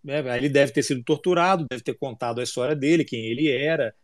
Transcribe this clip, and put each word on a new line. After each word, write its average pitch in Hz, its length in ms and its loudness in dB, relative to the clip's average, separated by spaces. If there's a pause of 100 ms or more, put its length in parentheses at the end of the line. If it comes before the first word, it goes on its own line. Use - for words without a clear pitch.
Né? 143 180 -4 (100)
Aí 120 80 -2
ele 139 120 0
deve 139 200 4
ter 147 120 0
sido 131 200 -2
torturado, 175 680 2
deve 123 120 -6
ter 127 120 -4
contado 120 440 -6
a 123 60 -2
história 131 320 -2
dele, 147 300 2
quem 117 180 -6
ele 123 240 0
era. 139 560 0